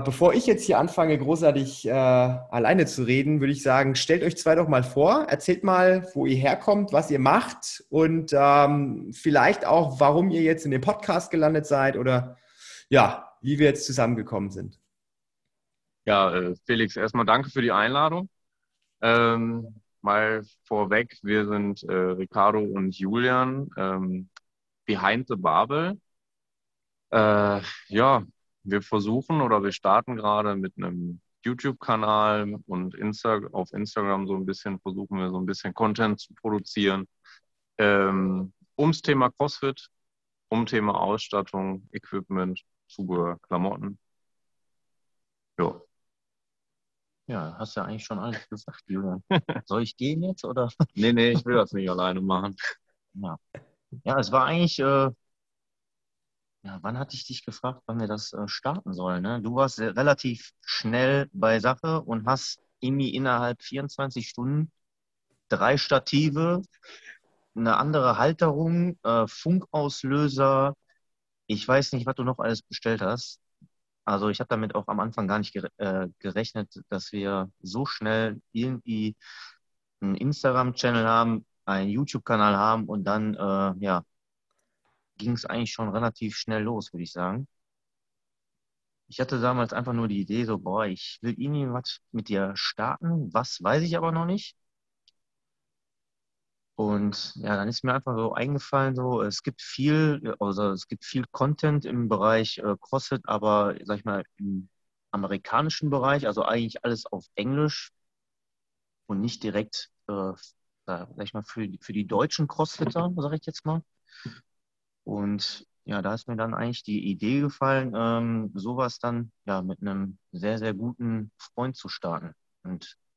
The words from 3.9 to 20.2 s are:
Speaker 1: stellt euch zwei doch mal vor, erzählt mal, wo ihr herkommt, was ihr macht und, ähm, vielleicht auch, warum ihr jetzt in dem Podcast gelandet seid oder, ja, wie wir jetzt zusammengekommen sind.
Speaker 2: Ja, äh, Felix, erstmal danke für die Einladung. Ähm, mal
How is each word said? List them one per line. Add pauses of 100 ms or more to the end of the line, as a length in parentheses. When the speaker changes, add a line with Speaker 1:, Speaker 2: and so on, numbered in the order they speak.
Speaker 1:
stellt
euch
zwei
doch
mal
vor,
erzählt
mal,
wo
ihr
herkommt,
was
ihr
macht
und,
ähm,
vielleicht
auch,
warum
ihr
jetzt
in
dem
Podcast
gelandet
seid
oder, (540)
ja,
wie
wir
jetzt
zusammengekommen
sind. (1300)
Speaker 2:
Ja,
äh, (120)
Felix,
erstmal
danke
für
die
Einladung. (720)
Ähm, (220)
mal (200)